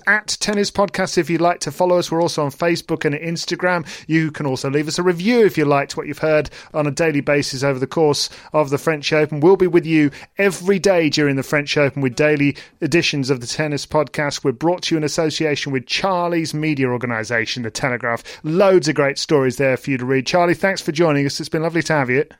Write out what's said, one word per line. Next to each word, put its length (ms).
At 360
Tennis 280
Podcast, 480
if 120
you'd 100
like 220
to 100
follow 260
us. 140
We're 100
also 220
on 80
Facebook 540
and 100
Instagram. 720
You 260
can 140
also 240
leave 200
us 100
a 40
review 420
if 120
you 60
liked 320
what 120
you've 100
heard 320
on 140
a 40
daily 300
basis 420
over 160
the 80
course 420
of 180
the 80
French 360
Open. 260
We'll 160
be 120
with 180
you 260
every 400
day 320
during 280
the 60
French 340
Open 240
with 160
daily 400
editions 480
of 100
the 80
Tennis 380
Podcast. 580
We're 80
brought 320
to 120
you 20
in 80
association 680
with 140
Charlie's 680
media 360
organisation, 760
The 80
Telegraph. 540
Loads 460
of 60
great 220
stories 380
there 220
for 140
you 60
to 80
read. 220
Charlie, 260
thanks 280
for 100
joining 340
us. 140
It's 80
been 160
lovely 200
to 100
have 160
you. 160